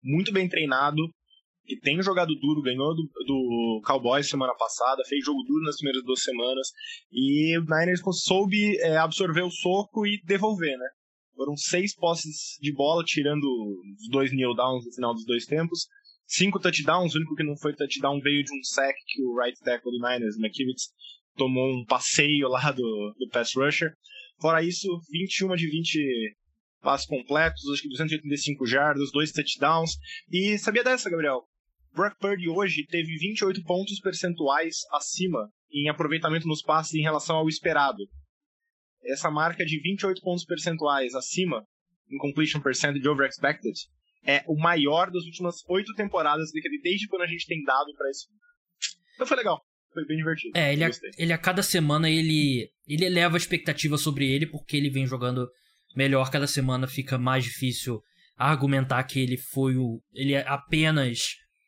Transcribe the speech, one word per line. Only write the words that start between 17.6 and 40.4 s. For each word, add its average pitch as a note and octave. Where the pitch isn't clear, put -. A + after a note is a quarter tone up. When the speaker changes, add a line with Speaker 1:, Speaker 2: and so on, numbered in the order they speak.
Speaker 1:
touchdown C#3
veio C#3+
de C#3
um C3+
sack C3+
que -
o B2
right B2
tackle B2
do A#2+
Niners, A#2+
McKivitz, B2+
tomou C3
um B2+
passeio C#3+
lá B2+
do, G#2+
do B2
pass A#2
rusher. D3+
Fora D#3+
isso, F3
vinte F3+
e F#3+
uma F#3
de E3
vinte E3
passes C3+
completos, D3+
acho C#3
que D3
duzentos D3
e D#3
oitenta D3
e -
cinco C#3
jardas, C#3
dois D3
touchdowns. D#3+
E G3
sabia A3
dessa, B3+
Gabriel? D3
Brock G3+
Purdy G3
hoje E3+
teve E3
vinte G3+
e G3+
oito F#3+
pontos F#3+
percentuais E3
acima D3
em D3
aproveitamento D#3+
nos D3+
passes D#3
em D#3
relação D#3
ao D#3+
esperado. D3
Essa C#3
marca E3
de D3+
vinte F#3
e G3+
oito F#3
pontos F3+